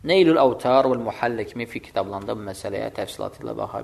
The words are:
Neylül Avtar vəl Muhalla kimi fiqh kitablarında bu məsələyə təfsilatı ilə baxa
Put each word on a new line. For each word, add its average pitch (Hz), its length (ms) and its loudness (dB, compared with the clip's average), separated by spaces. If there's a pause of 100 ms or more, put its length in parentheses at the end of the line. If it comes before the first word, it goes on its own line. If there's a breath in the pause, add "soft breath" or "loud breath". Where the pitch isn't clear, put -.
Neylül 165 340 6
Avtar 131 480 4
vəl 123 180 0
Muhalla 113 400 -4
kimi 117 220 -8
fiqh - 240 -14
kitablarında 98 480 -4
bu 104 100 -10
məsələyə 101 480 -6
təfsilatı - 480 -10
ilə 113 140 -8
baxa 104 260 -8